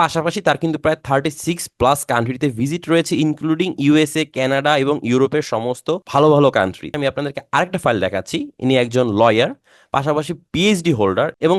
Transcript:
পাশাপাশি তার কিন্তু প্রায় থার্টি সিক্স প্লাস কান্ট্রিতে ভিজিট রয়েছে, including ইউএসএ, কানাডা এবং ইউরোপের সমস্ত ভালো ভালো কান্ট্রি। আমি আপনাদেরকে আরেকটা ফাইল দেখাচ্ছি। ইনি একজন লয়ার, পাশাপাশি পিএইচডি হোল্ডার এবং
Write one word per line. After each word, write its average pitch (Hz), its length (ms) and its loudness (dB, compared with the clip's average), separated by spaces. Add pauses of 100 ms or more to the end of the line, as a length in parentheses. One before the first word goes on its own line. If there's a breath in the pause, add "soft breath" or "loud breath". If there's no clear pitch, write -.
পাশাপাশি 160 460 -2
তার 147 140 2
কিন্তু 160 220 -2
প্রায় 156 140 0 (100)
থার্টি 139 240 0 (140)
সিক্স 170 180 -4 (160)
প্লাস 135 200 2 (120)
কান্ট্রিতে 127 360 0 (120)
ভিজিট 156 320 -4
রয়েছে, 165 220 2 (120)
including 160 460 -2 (140)
ইউএসএ, 151 380 2 (120)
কানাডা 139 380 0 (100)
এবং 143 120 0 (140)
ইউরোপের 135 340 2 (100)
সমস্ত 120 340 -6 (240)
ভালো 147 240 4
ভালো 143 120 4 (100)
কান্ট্রি। 92 300 -2 (100)
আমি 143 140 -4
আপনাদেরকে 143 300 -8 (140)
আরেকটা 180 280 -2
ফাইল 120 220 0
দেখাচ্ছি। 95 320 -6 (260)
ইনি 131 100 2 (100)
একজন 123 220 0 (160)
লয়ার, 117 300 4 (440 soft breath)
পাশাপাশি 147 380 -2 (200)
পিএইচডি 170 460 2
হোল্ডার 101 280 0 (180)
এবং 175 140 4